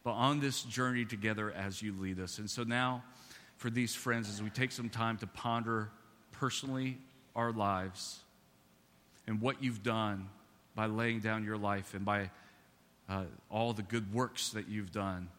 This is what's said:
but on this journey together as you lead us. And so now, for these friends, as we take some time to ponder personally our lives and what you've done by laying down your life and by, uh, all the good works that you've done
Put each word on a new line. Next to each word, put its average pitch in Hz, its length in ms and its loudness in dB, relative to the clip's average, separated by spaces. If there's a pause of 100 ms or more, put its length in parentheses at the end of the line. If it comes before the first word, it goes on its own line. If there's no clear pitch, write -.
but 120 100 0
on 135 280 6
this 139 240 0
journey 123 400 2
together 107 480 0
as 95 300 -4
you 107 180 -2
lead 95 220 -2
us. 90 160 -6
And 107 120 -6
so 120 140 -4
now, 123 400 0 (540)
for 123 120 -2
these 117 240 2
friends, 117 360 2
as 104 120 -4
we 107 80 -2
take 127 220 0
some 117 180 -4
time 113 280 2
to 101 100 -6
ponder 113 640 0 (400)
personally 131 680 -2 (380)
our 117 160 2
lives 95 680 0 (1080)
and 110 140 0
what 131 200 0
you've 113 220 0
done 107 460 0 (440)
by 110 120 0
laying 113 340 2
down 110 240 0
your 107 140 -2
life 101 360 0
and 101 120 -4
by, 101 260 2 (760)
uh, 95 140 0 (280)
all 113 220 2
the 104 100 -2
good 101 300 -2
works - 380 0
that 101 180 -6
you've 104 240 -4
done 95 340 -2 (120)